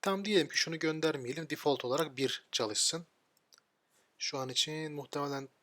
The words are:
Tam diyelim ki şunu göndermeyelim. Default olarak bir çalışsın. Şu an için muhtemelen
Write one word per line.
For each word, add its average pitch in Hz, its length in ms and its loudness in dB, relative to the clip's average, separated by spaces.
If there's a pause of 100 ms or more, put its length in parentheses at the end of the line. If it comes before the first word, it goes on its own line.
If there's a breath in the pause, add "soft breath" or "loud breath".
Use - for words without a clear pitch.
Tam 196 240 0
diyelim 190 220 4
ki - 100 -2
şunu 165 220 0
göndermeyelim. 156 680 0
Default 143 360 2
olarak 135 320 0
bir 131 340 -2
çalışsın. 123 560 0 (1080 soft breath)
Şu - 200 -4
an 131 120 -2
için 156 440 0
muhtemelen 143 560 -4 (140)